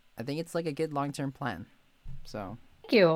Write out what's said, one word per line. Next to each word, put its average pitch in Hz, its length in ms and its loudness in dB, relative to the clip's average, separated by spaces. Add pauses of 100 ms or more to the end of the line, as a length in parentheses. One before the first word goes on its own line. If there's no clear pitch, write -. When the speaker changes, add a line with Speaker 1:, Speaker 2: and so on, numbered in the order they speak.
(180)
Speaker 1:
I 117 40 -8
think 143 180 -4
it's, 165 140 -8
like, 170 120 -2
a 156 60 -2
good 156 220 -2
long-term 139 380 -2
plan. 107 340 -6 (580)
So. 104 320 -10 (260)
Speaker 2:
Thank - 120 -4
you. 185 220 10